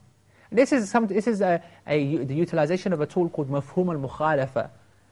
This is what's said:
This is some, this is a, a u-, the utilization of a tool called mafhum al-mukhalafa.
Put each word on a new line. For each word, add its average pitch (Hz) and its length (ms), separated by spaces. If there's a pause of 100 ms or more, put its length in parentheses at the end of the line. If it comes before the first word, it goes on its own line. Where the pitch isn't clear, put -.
(520)
This 262 200
is 233 180
some, 226 180
this 196 200
is 214 140
a, 175 220 (240)
a 151 120
u-, 139 260
the 135 100
utilization 170 580
of 151 80
a 151 60
tool 175 220
called 143 200
mafhum 156 420
al-mukhalafa. 139 800 (420)